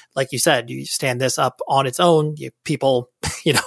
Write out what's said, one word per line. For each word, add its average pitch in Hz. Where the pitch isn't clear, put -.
Like 135
you 131
said, 123
you 135
stand 127
this 127
up 135
on 135
its 131
own. 156
You, 135
people, 135
<laughs> -
you 147
know, 123